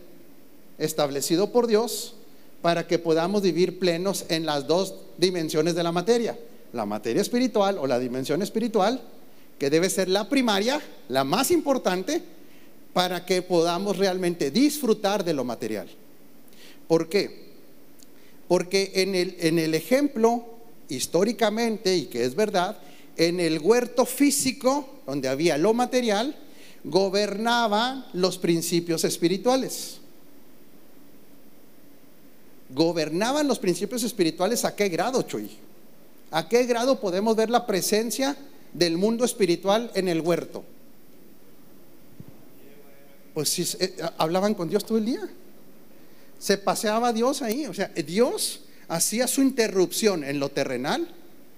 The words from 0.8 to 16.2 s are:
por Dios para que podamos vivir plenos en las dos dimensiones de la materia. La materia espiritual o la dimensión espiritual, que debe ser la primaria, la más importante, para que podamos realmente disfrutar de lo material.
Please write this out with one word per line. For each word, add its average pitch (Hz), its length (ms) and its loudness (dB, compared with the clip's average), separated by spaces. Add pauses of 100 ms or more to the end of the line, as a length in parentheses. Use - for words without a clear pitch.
por 240 140 4
Dios 233 480 0 (480)
para 170 240 2
que 170 120 2
podamos 170 440 2
vivir 175 360 2
plenos 180 500 0
en 165 180 0
las 147 200 0
dos 185 280 2 (240)
dimensiones 165 560 2
de 170 80 -2
la 170 100 0
materia. 175 460 2 (340)
La 113 140 -2
materia 113 360 0
espiritual 202 560 2
o 143 80 -2
la 127 120 2
dimensión 131 440 -2
espiritual, 226 580 0 (580)
que 143 120 0
debe 165 200 4
ser 185 180 0
la 202 200 2
primaria, 247 520 2 (280)
la 135 160 2
más 180 260 2
importante, 277 720 0 (720)
para 180 340 0
que 185 160 2
podamos 175 560 2
realmente 180 520 0
disfrutar 214 720 2
de 165 100 0
lo 135 100 -2
material. 110 440 -6 (1000)